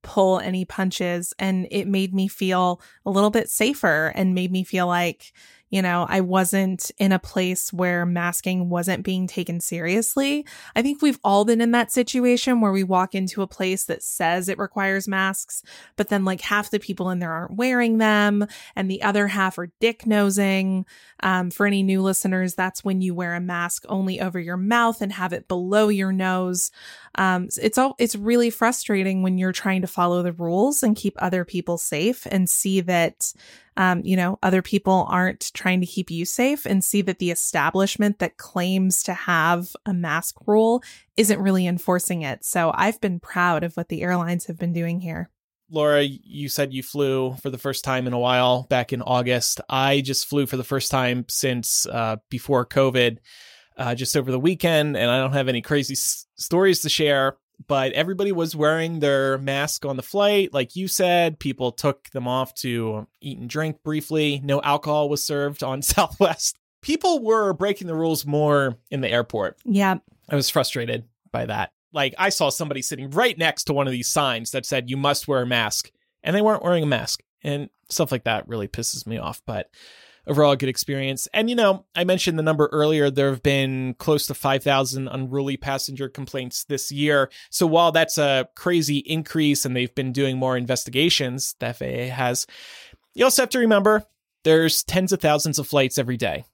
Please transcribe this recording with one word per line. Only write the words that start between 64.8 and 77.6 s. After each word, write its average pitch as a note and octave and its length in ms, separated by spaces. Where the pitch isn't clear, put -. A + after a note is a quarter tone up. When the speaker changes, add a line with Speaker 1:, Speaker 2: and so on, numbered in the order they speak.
Speaker 2:
was D3 160
served C#3+ 380
on C3 180
<laughs> - 0
Southwest. - 760
People D#4+ 400
were G#3+ 300
breaking G3 340
the D#3+ 80
rules D#3+ 280
more C#3+ 540
in C#3 100
the A#2 80
airport. A2+ 560
Speaker 1:
Yeah. G3 320
Speaker 2:
I D3 60
was C#3 140
frustrated A#2 560
by A#2 160
that. G#2+ 240
Like, C#3 240
I F#3+ 100
saw E3 220
somebody C#3+ 320
sitting C#3 300
right A3 260
next E3 280
to D3+ 80
one C#3 140
of C3 60
these B2 160
signs A#2+ 420
that C3 140
said, B2 240
"You C3+ 80
must C#3+ 320
wear C3 140
a B2 40
mask," A#2 440
and F3 120
they G#3 60
weren't G#3+ 200
wearing E3+ 220
a D3+ 40
mask. B2+ 360
And C#3+ 280